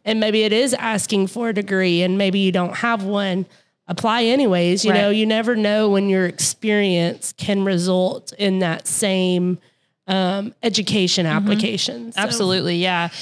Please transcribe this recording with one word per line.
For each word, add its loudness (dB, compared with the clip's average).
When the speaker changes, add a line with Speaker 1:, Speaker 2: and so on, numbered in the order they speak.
Speaker 1:
And 0
maybe 2
it 2
is 2
asking 0
for -4
a -2
degree 0
and 0
maybe 2
you 2
don't 0
have -2
one. -2
Apply 0
anyways. 2
You 4
Speaker 2:
Right. 4
Speaker 1:
know, 2
you 2
never 0
know 2
when 2
your 2
experience -2
can -2
result 0
in 0
that -2
same, 0
um, -2
education 0
Speaker 2:
Mm-hmm. 0
Speaker 1:
application. -2
So. -2
Speaker 2:
Absolutely. 0
Yeah. 0